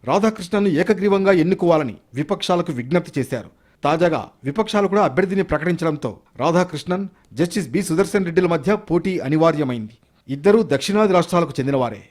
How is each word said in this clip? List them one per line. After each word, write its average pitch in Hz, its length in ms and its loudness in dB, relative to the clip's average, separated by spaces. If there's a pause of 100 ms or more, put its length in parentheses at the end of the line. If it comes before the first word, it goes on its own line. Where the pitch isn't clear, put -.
రాధాకృష్ణన్ను 202 640 0
ఏకగ్రీవంగా 190 600 2
ఎన్నుకోవాలని 165 640 2 (180)
విపక్షాలకు 175 580 -2
విజ్ఞప్తి 147 480 -2
చేశారు. 120 300 -6 (340)
తాజాగా 160 460 0 (140)
విపక్షాలు 202 440 0
కూడా 202 160 2
అభ్యర్థిని 180 400 0
ప్రకటించడంతో 156 760 -2 (200)
రాధాకృష్ణన్, 175 680 -2 (260)
జస్టిస్ 170 360 -2
బి 127 120 0
సుదర్శన్ 185 440 0
రెడ్డిల 175 220 2
మధ్య 170 280 0
పోటీ 180 440 -2
అనివార్యమైంది. 143 760 0 (320)
ఇద్దరూ 196 420 4
దక్షిణాది 196 420 2
రాష్ట్రాలకు 170 460 0
చెందినవారే. 127 520 -2